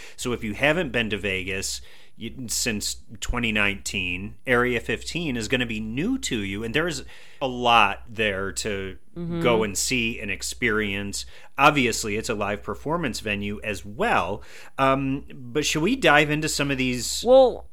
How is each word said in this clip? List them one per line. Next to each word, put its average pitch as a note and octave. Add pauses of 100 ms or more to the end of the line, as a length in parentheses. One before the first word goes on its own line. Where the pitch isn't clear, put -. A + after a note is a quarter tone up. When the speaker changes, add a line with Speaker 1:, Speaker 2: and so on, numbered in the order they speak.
(160)
Speaker 1:
So B2
if A#2
you G#2
haven't D3
been A2+
to G#2
Vegas F#2+ (360)
y-, A2+ (160)
since - (200)
twenty A#2+
nineteen, G2 (100)
Area B2
fifteen C3
is A2
gonna B2+
be A2
new C3+
to C3+
you. D3
And A2+
there's D3+ (380)
a C3+
lot A#2
there G2
to G2 (160)
Speaker 2:
Mm-hmm. E3+
Speaker 1:
go A#2
and G2+
see A#2
and G2+
experience. G2+ (320)
Obviously, B2
it's A2
a A#2
live G#2
performance C#3
venue G#2
as G2+
well. G#2 (380)
Um, C3+ (100)
but C3+
should D#3
we A3+
dive D3+
into D3+
some C#3+
of C3+
these B2
Speaker 2:
Well, B3